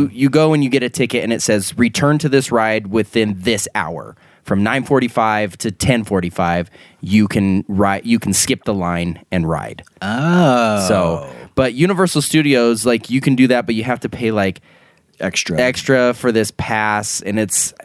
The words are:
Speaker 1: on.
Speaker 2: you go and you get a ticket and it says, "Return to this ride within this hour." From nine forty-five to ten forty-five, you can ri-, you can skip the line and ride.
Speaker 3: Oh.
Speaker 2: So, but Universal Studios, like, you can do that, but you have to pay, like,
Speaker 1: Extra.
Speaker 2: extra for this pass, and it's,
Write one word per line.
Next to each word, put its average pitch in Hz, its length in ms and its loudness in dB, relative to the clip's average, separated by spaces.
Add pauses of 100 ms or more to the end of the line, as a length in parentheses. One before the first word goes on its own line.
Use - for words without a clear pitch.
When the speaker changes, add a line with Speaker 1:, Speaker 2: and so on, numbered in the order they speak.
Speaker 1:
on. - 60 -4
Speaker 2:
you 131 200 2
go 156 220 4
and 147 100 2
you 123 80 -2
get 131 100 2
a 123 80 -2
ticket 123 340 -2
and 113 80 -2
it - 120 -2
says, 104 340 0
"Return 143 420 2
to 151 100 -2
this 131 220 2
ride 110 360 0
within 107 500 0
this 101 380 -2
hour." 80 400 -8 (260)
From 101 220 -2
nine 123 220 0
forty-five 110 720 0
to 110 120 -4
ten 110 320 0
forty-five, 87 680 -2 (320)
you 101 260 2
can 98 400 0
ri-, 98 360 0
you 117 160 0
can 101 140 -2
skip - 300 -2
the 110 120 -2
line 87 440 -4 (120)
and 87 160 0
ride. 57 360 -6 (200)
Speaker 3:
Oh. 120 840 2
Speaker 2:
So, 85 420 0 (260)
but 127 200 0
Universal 175 480 0
Studios, 120 640 2
like, 117 240 0
you 131 100 0
can 135 140 2
do 127 120 6
that, 120 200 0
but 117 80 -2
you 110 80 -2
have 120 180 -4
to 117 80 -6
pay, 117 220 -4
like, 98 300 -2 (580)
Speaker 1:
Extra. 92 400 -4
Speaker 2:
extra 123 540 2
for 123 180 -2
this 110 260 0
pass, 107 640 -2
and 104 180 -4
it's, - 340 -2 (120)